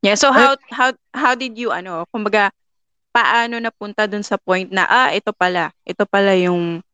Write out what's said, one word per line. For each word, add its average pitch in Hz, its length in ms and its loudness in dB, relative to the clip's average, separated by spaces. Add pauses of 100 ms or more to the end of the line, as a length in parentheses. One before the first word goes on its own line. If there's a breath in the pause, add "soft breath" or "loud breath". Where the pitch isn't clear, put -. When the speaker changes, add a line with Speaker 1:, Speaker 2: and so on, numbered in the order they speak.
Speaker 1:
Yeah, 202 160 4
so 277 140 4
Speaker 2:
Ay 254 80 4
Speaker 1:
how, 277 140 6 (160)
how, 254 200 0 (240)
how 247 220 0
did 247 200 -8
you, 226 160 -6
ano, 175 380 -8
kumbaga, 208 460 0 (560)
paano 233 480 0
napunta 214 480 -4
dun 208 160 -6
sa 202 140 -4
point 185 300 -2
na, 185 200 0
"Ah, 254 240 2
ito 202 200 -4
pala, 180 520 -2
ito 196 240 -4
pala 196 280 2
yung 175 460 0 (140)